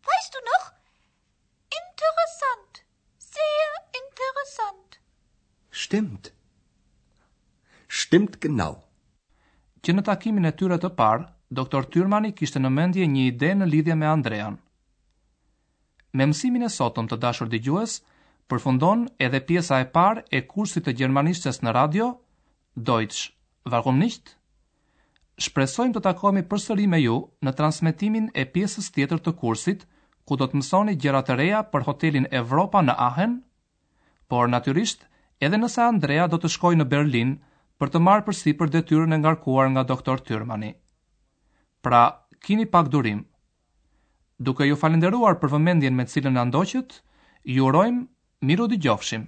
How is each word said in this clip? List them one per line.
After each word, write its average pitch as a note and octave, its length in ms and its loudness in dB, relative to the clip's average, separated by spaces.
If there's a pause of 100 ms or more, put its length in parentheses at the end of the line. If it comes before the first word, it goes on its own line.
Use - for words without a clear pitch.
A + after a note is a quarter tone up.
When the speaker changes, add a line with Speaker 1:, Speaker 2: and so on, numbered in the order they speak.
Speaker 1:
Weißt F#5+ 240 -2
du C5 80 -12 (100)
noch? E5 140 0 (1160)
Interessant. D#5+ 920 -4 (460)
Sehr D5+ 500 -2 (320)
interessant. C5 1000 -10 (720)
Speaker 2:
Stimmt. - 640 -6 (1500)
Stimmt - 540 0
genau. G#2+ 320 -4 (1080)
Speaker 3:
Që - 80 -2
në G3 160 0
takimin G3+ 400 0
e D3+ 80 0
tyre F3+ 240 -2
të F3+ 160 -4
parë, A2 300 2 (260)
doktor C3 400 -4
Thürmanni G3+ 400 2
kishte D3+ 280 -6
në C3 120 0
mendje F3 360 2
një C3+ 200 2
ide B2+ 220 0 (100)
në F#3+ 80 2
lidhje D#3+ 320 2
me D3+ 80 0
Andrean. A2 480 -2 (1600)
Me C3+ 160 2
mësimin A#3+ 340 0
e A#3 80 -4
sotëm, A#2+ 400 -4
të A#2 80 -6
dashur A#2+ 320 -4
dëgjues, C#3 460 -4 (520)
përfundon D#3 600 0 (100)
edhe C3 240 -2
pjesa E3 400 0
e B2+ 80 -6
parë G3+ 400 2
e C3 160 -2
kursit - 400 -4
të C3+ 120 -2
gjermanishtes C#3 600 0
në A2+ 160 -2
radio, D3+ 320 2 (680)
Deutsch, A2+ 580 -4 (340)
warum B2 320 0
nicht? - 380 -4 (1000)
Shpresojmë A3 600 -2
të G3+ 100 -6
takohemi F#3+ 400 0
përsëri G3+ 400 -2
me E3 160 2
ju A#2+ 160 2 (240)
në C3+ 160 -4
transmetimin E3+ 720 -2
e C3+ 240 -4
pjesës F#3 400 -4
tjetër D3 240 -2
të E3 160 -4
kursit, A#2 480 -4 (400)
ku C#3 160 -4
do C3+ 80 0
të C#3+ 140 -2
mësoni G3 340 0
gjëra C3+ 320 0
të B2+ 140 0
reja G3+ 260 2
për C#3+ 220 -2
hotelin C#3+ 420 0
Evropa C#3 480 0
në D3 160 2
Aachen, F3 460 -2 (920)
por A#2+ 160 2
natyrisht, C3+ 640 -2 (340)
edhe F3+ 160 2
nëse A#3+ 240 -2
Andrea F3 480 2
do E3+ 80 0
të E3+ 160 -2
shkojë F3 240 4
në C#3+ 80 2
Berlin C#3 540 2 (380)
për C#3 120 -2
të E3+ 80 2
marrë G3 240 6
përsipër D#3+ 480 0
detyrën D#3+ 400 2
e D#3+ 80 2
ngarkuar D3 540 2
nga C3 100 0
doktor C3 400 -4
Thürmanni. A2 480 -8 (1120)
Pra, A#2+ 200 8 (360)
kini G#3+ 260 0
pak E3+ 280 4
durim. A2+ 320 0 (1120)
Duke C3 280 -2
ju D3 120 2
falenderuar F3 600 2
për C#3+ 140 0
vëmendjen D3+ 420 2
me B2+ 100 0
cilën C#3 240 -2
na B2 160 2
ndoqët, G3 540 -2 (420)
ju C3 240 2
urojmë A3+ 380 2 (420)
miru G3 240 2
dëgjofshim. A#2 560 -2